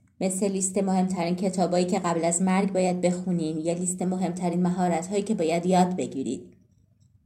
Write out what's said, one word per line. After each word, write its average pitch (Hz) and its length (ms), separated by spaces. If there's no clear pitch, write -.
مثل 190 260
لیست 190 300
مهمترین 185 580
کتابایی 180 500
که 185 140
قبل 170 260
از 170 160
مرگ 190 320
باید 180 280
بخونین 180 560
یا 165 160
لیست 180 280
مهمترین 180 600
مهارت‌هایی 180 640
که 214 120
باید 165 300
یاد 180 300
بگیرید. 135 580